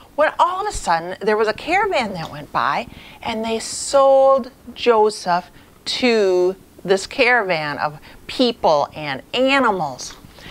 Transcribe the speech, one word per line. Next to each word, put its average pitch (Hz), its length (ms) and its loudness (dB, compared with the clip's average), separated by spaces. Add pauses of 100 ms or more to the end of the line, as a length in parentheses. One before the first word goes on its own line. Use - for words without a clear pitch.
(160)
when 294 240 2
all 370 220 2
of 415 60 -4
a 403 80 -6
sudden 170 460 -2
there 214 160 0
was 220 100 0
a 214 60 -2
caravan 330 600 -2
that 170 180 -10
went 147 200 -14
by, 151 360 -2 (340)
and 226 240 -6
they 226 140 -4
sold 269 920 4 (220)
Joseph 214 720 2 (400)
to 190 720 2 (280)
this 190 220 0
caravan 185 720 0
of 151 220 -6 (260)
people 214 680 0
and 143 260 -8 (120)
animals. 233 840 -2 (360)